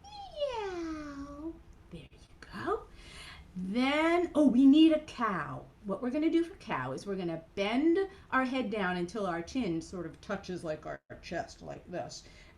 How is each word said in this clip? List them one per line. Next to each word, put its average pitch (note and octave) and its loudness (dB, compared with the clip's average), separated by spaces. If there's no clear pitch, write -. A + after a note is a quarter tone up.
Meow. F4 -8
There E3 -14
you - -20
go. E4+ -6
Then, C#4+ 2
oh, D4+ 6
we B3 6
need D#4 10
a D#4 4
cow. E3+ -4
What G3 -4
we're B3 -2
gonna D#4 2
do E4 4
for E4+ -6
cow C3 -6
is D3 -8
we're G3+ -4
gonna E3+ -4
bend B3+ 4
our C4 2
head B3+ -2
down F#3+ 0
until F3+ -4
our E3+ -2
chin E3+ -2
sort F3 -10
of D#3+ -14
touches, F#3 -8
like, D#3 -6
our D3 -10
chest, - -8
like D3 -12
this. E3+ -10